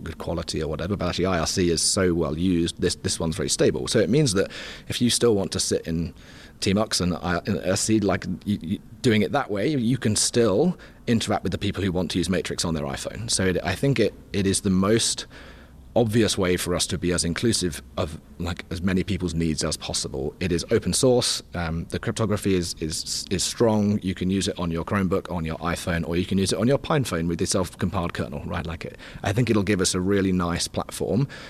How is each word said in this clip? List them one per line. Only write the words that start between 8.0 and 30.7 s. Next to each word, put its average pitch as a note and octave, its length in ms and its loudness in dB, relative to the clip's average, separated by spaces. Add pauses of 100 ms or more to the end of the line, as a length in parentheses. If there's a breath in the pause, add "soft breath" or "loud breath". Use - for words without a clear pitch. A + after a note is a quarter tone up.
you, G2+ 180 0
you, E2 160 -4 (240)
doing G#2+ 200 4
it - 100 0
that C3 180 -2
way, G#2 160 -2
you C3 300 0
can G#2+ 180 0
still A#2 640 2 (280 loud breath)
interact G#2 360 0
with E2+ 100 -2
the F#2+ 60 -4
people F#2+ 240 -2
who G2 80 0
want F2 200 0
to - 80 0
use E2 100 0
Matrix - 380 0
on E2 80 0
their D2 100 -2
iPhone. - 460 -6
So F#2+ 160 2
it, F2+ 180 2
I F2+ 100 0
think C#3 240 2
it, G#2 140 4 (220)
it G2 120 2
is F#2+ 140 2
the G#2+ 80 0
most F#2+ 560 2 (720 loud breath)
obvious A2 420 4
way F2+ 180 2
for E2+ 180 -2
us E2 120 0
to F#2+ 120 -4
be F2 120 0
as F2 140 0
inclusive F2 580 0 (140)
of, F2+ 240 -4 (180)
like, F2 320 -6
as E2 120 -6
many F#2 200 2
people's E2+ 320 -2
needs E2 300 0
as D2+ 120 -2
possible. C#2+ 600 -6
It F2 140 0
is E2 180 0
open F#2+ 220 2
source. B2 500 2 (120)
Um, E2 340 -4
the - 100 -4
cryptography G#2 560 0
is, F2 240 -2
is, - 520 -6
is F2+ 120 0
strong. G#2+ 600 2
You F#2 120 -2
can F2+ 140 -2
use F#2+ 180 2
it G2+ 120 -2
on F2 120 -2
your E2 140 -2
Chromebook, F#2+ 500 0
on E2 120 -4
your D#2+ 120 -4
iPhone, E2+ 480 -2
or E2+ 100 -2
you F2+ 100 0
can F#2+ 100 -2
use F#2+ 160 2
it - 60 -2
on A2 100 2
your C#3 100 4
PinePhone G2 480 -2
with E2+ 120 -2
the F#2+ 80 0
self-compiled F2 680 -2
kernel, D2 320 -6
right? E2 220 -6
Like, E2 180 -8
it, - 140 -12 (240 loud breath)
I G#2+ 100 0
think A2+ 160 2
it'll G#2+ 140 4
give F#2+ 180 2
us F#2 140 2
a F#2 60 0
really G2 300 4
nice F2 380 0
platform - 580 -2 (240 loud breath)